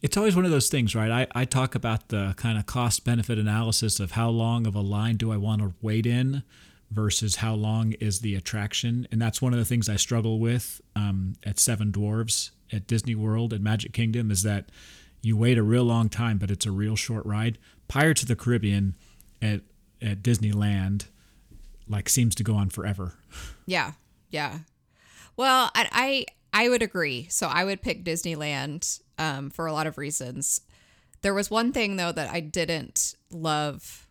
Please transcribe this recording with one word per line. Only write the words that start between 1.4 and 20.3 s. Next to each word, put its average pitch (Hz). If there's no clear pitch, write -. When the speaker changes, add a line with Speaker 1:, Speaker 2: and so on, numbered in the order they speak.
Speaker 1:
I -
talk 127
about 113
the 98
kind 113
of 104
cost 120
benefit 117
analysis 107
of 95
how 117
long 113
of 101
a 104
line 104
do 110
I 107
want 107
to 92
wait 110
in 131
versus 107
how 113
long 110
is 104
the 104
attraction. 113
And 110
that's 113
one 127
of 120
the 117
things 113
I 104
struggle 113
with, 117
um, 98
at 104
Seven 107
Dwarfs, 107
at 101
Disney 117
World, 110
at 104
Magic 107
Kingdom, 113
is 98
that 101
you 110
wait 117
a 110
real 120
long 117
time, 113
but 95
it's 98
a 104
real 104
short 110
ride. 107
Pirates 151
of 123
the 120
Caribbean 101
at, 104
at 101
Disneyland, 104